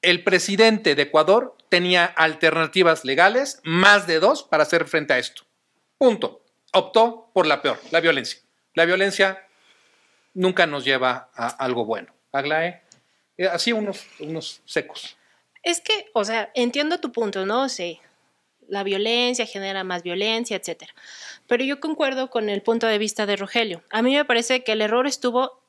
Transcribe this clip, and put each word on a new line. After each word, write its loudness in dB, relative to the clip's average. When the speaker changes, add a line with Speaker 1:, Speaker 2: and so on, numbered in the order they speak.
Speaker 1:
El 2
presidente 2
de 0
Ecuador 2
tenía 2
alternativas 2
legales, 2
más 4
de 2
dos, 2
para 2
hacer 2
frente -2
a 2
esto. -12
Punto. 0
Optó 2
por 2
la 2
peor, -2
la 2
violencia. -2
La 4
violencia 0
nunca 2
nos -8
lleva -2
a -6
algo -4
bueno. -8
Aglaé, -2
eh, -2
así -2
unos, -4
unos -10
secos. -8
Speaker 2:
Es -2
que, -4
o 0
sea, -4
entiendo 0
tu -6
punto, -4
¿no? -2
Sí, -10
la -6
violencia -2
genera -8
más -6
violencia, -4
etcétera. -12
Pero 0
yo -4
concuerdo -4
con -4
el -4
punto -2
de 2
vista -4
de -2
Rogelio. -4
A -2
mí 2
me 0
parece 0
que -2
el -2
error 0
estuvo -2